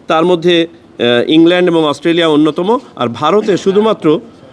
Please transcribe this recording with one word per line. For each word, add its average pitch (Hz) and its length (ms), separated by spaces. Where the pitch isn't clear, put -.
তার 165 180
মধ্যে, 170 420
আহ, - 600
ইংল্যান্ড 175 400
এবং 165 160
অস্ট্রেলিয়া 165 420
অন্যতম, 160 520
আর 127 120
ভারতে 170 500
শুধুমাত্র 190 640